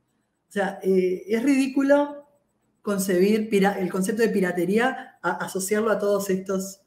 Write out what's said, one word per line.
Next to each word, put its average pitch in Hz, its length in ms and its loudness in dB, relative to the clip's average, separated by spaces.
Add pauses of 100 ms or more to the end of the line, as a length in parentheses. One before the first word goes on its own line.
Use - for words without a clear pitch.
(480)
O - 40 -20
sea, 190 300 -4
eh, 185 460 2
es 226 140 0
ridículo 277 840 2 (560)
concebir 202 680 2
pira-, 196 300 2
el 185 120 -2
concepto 208 320 -2
de 220 60 4
piratería, 190 920 -2
a, 175 140 -2
asociarlo 208 560 -2
a 196 80 0
todos 202 300 0
estos 190 560 -4